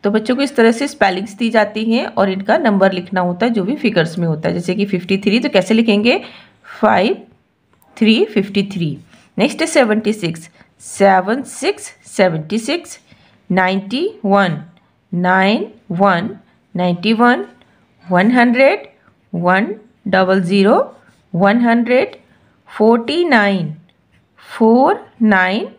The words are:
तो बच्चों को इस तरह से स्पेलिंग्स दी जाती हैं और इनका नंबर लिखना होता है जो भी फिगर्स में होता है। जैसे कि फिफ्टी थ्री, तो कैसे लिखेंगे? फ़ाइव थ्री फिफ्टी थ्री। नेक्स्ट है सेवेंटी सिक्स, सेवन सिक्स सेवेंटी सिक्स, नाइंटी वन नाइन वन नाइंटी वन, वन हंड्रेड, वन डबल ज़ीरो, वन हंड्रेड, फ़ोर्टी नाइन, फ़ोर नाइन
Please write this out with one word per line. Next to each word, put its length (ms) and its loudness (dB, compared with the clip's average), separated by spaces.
तो 60 0
बच्चों 260 0
को 60 -2
इस 140 -4
तरह 160 4
से 160 -4
स्पेलिंग्स 460 -2
दी 160 -4
जाती 340 0
हैं 220 0
और 240 -2
इनका 280 -2
नंबर 340 2
लिखना 280 -4
होता 260 -2
है 60 0
जो 120 -2
भी 120 -4
फिगर्स 420 -2
में 80 -2
होता 220 -4
है। 60 -2
जैसे 200 -4
कि 120 -2
फिफ्टी 320 -4
थ्री, 220 0
तो 80 -4
कैसे 260 0
लिखेंगे? 460 2
फ़ाइव 360 2
थ्री 280 2
फिफ्टी 380 -2
थ्री। 260 -6
नेक्स्ट 240 -2
है 60 -2
सेवेंटी 460 0
सिक्स, 360 -8
सेवन 640 0
सिक्स 460 -8
सेवेंटी 520 -2
सिक्स, 400 -8
नाइंटी 580 -2
वन 340 0
नाइन 540 0
वन 380 0
नाइंटी 380 -2
वन, 320 0
वन 260 2
हंड्रेड, 540 2
वन 420 0
डबल 340 2
ज़ीरो, 340 2
वन 280 2
हंड्रेड, 560 0
फ़ोर्टी 560 2
नाइन, 500 0
फ़ोर 560 2
नाइन 460 0